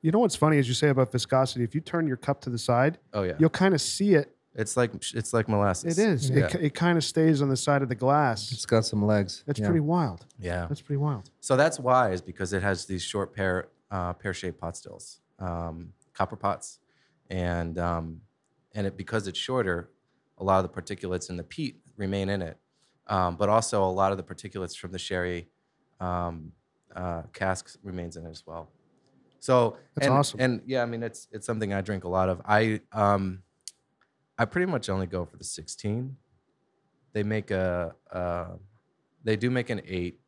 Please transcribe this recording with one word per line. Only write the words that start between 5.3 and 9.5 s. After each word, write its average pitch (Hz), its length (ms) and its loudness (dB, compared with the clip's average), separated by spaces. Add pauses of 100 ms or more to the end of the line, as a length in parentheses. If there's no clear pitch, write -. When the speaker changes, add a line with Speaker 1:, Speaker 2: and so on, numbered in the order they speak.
Speaker 2:
like 113 160 2
molasses. 101 480 2
Speaker 1:
It 196 120 4
is. 143 200 0
It 131 80 4
Speaker 2:
Yeah. 143 100 4
Speaker 1:
ki-, 175 120 -2
it 151 160 0
kinda 170 260 4
stays 160 400 4
on 139 80 2
the 131 80 0
side 139 240 2
of 131 80 -2
the 120 60 -2
glass. 127 560 2
Speaker 3:
It's 113 140 -6
got 110 200 4
some 104 200 0
legs. 104 400 2
Speaker 1:
That's 143 140 -4